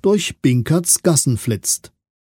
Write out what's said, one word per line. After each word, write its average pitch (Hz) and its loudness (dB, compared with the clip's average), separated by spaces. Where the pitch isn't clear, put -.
durch 196 0
Binkerts 135 0
Gassen 143 2
flitzt. - -6